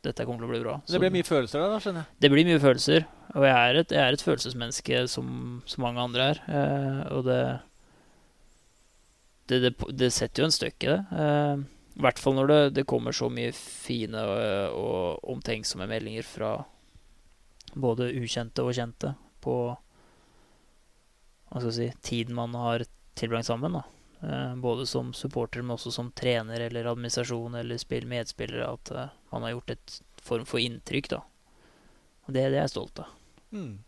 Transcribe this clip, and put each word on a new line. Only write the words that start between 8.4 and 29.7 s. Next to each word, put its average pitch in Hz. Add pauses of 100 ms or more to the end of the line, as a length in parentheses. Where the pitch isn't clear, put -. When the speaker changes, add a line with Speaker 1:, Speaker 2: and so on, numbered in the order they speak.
Speaker 1:
det, 127
det, 123 (200)
det 127
setter 117
jo 160
en 151
støkk -
i 139
det, 180 (220)
eh, 147 (320)
i 143
hvert 127
fall 135
når 135
det, 151 (200)
det 139
kommer 120
så 123
mye 120
fine 110
og, 101
og 92
omtenksomme 110
meldinger 110
fra 110 (1200)
både 123 (100)
ukjente 120
og 123
kjente 123 (300)
på, 127 (2000)
hva 123
skal 120
jeg 113 (180)
si, - (100)
tiden 120
man 120
har 117 (320)
tilbrakt 113
sammen, 143
da. 139 (420)
Eh, 131
både 123
som 123
supporter, 123
men 123
også 117
som 120
trener 117
eller 117
administrasjon 120
eller 117
spill-, 120
medspillere, 120
at, -
eh, 131 (180)
man 117
har 117
gjort 120